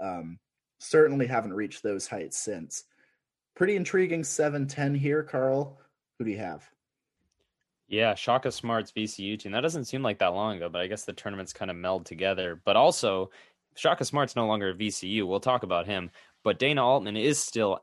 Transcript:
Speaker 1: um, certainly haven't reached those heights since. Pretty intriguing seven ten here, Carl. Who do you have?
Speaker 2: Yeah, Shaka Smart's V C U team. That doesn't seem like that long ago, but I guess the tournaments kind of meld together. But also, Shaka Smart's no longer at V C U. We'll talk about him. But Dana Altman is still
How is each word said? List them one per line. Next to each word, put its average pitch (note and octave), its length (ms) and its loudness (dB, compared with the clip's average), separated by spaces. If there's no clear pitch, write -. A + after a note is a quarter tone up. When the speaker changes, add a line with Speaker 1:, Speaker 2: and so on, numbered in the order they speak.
Speaker 1:
um, F2 380 -8
certainly C#3 460 6
haven't A2+ 260 -2
reached G2+ 300 -6
those G2+ 260 -2
heights F#2 300 -8
since. - 460 -8
Pretty G3 220 4
intriguing F3+ 480 2
seven D3 420 0
ten C#3+ 280 0
here, C#3+ 280 2
Carl. C#3 560 0
Who B2 60 -2
do A2 60 -2
you G2+ 80 -2
have? F2 280 -8
Speaker 2:
Yeah, G#2+ 280 2
Shaka B2 360 2
Smart's A2+ 400 -2
V G#2+ 160 -4
C G2+ 180 -8
U G#2 120 -4
team. G2+ 160 -10
That A2 80 0
doesn't D#3+ 240 -2
seem C3+ 180 -6
like G#2+ 160 0
that F2+ 160 2
long G#2 220 -2
ago, E2+ 140 -6
but F2 100 -4
I F2+ 60 -2
guess G#2 180 -6
the G2+ 80 -10
tournaments F#2+ 400 -10
kind G2 180 -8
of F2 60 -6
meld F2+ 300 -2
together. F2+ 580 -2
But G2+ 120 4
also, G#2+ 540 4
Shaka - 280 2
Smart's C#3+ 320 -2
no A#2 100 2
longer G#2 240 0
at F2 60 -6
V G#2 140 -4
C - 180 -8
U. G#2 180 0
We'll F#2+ 120 2
talk B2 260 0
about F2+ 220 0
him. F#2+ 240 -4
But G#2 140 2
Dana C#3 260 2
Altman A2 320 2
is C#3 220 2
still G#2 440 0